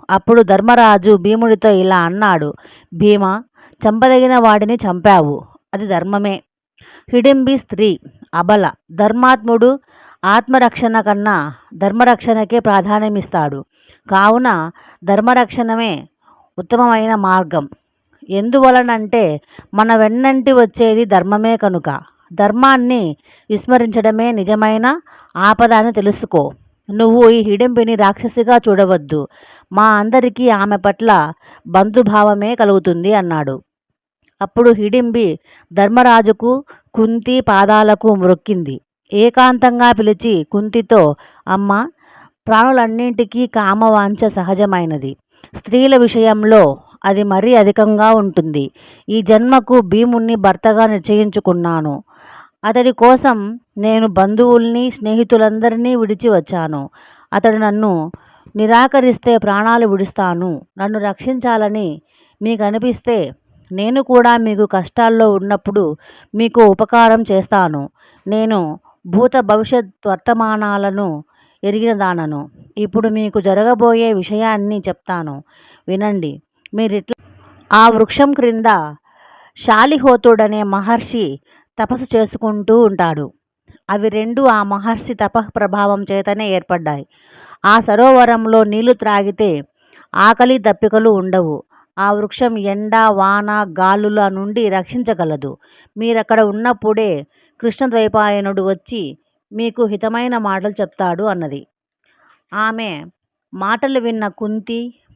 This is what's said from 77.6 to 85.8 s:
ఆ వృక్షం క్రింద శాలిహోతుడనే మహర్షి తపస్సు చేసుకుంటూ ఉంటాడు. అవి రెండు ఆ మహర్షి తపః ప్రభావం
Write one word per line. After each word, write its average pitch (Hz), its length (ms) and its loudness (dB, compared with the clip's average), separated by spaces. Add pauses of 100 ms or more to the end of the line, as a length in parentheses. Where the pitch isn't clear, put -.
ఆ 226 160 6
వృక్షం 233 440 2
క్రింద 226 320 -2 (920)
శాలిహోతుడనే 233 1080 2
మహర్షి 202 760 -4 (420)
తపస్సు 240 360 -4
చేసుకుంటూ 220 640 0
ఉంటాడు. 170 500 -2 (580)
అవి 208 200 -4
రెండు 226 320 -6
ఆ 226 220 2
మహర్షి 202 500 -6
తపః 214 420 -4
ప్రభావం 202 560 -2